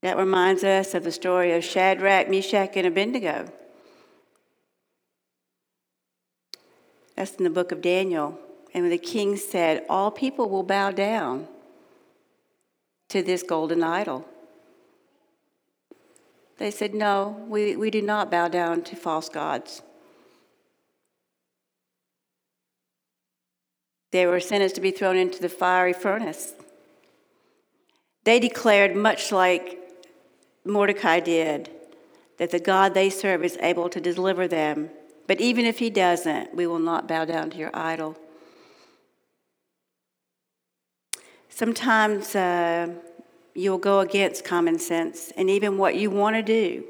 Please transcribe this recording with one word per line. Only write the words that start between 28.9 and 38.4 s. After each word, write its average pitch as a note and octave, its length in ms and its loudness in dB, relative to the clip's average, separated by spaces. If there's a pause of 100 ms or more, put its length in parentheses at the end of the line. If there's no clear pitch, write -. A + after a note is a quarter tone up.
much G#3 340 0
like F3+ 480 2 (880)
Mordecai G3+ 540 2
did, D#3+ 500 0 (680)
that F3 140 -2
the F3 80 0
God F#3+ 340 4
they F#3+ 160 4
serve F#3+ 340 0
is F3 180 -2
able F3 280 0
to F3+ 100 -6
deliver F3+ 480 0
them. D3+ 420 -2 (380)
But F#3 120 0
even A#3+ 260 2
if A3+ 140 -2
he A#3 100 0
doesn't, F3 640 0
we F3 140 -2
will E3+ 120 -2
not E3 280 -2
bow D#3+ 180 -2
down D#3+ 260 -4
to D#3+ 60 -16
your D#3 160 -8
idol. D#3+ 440 -6 (3250)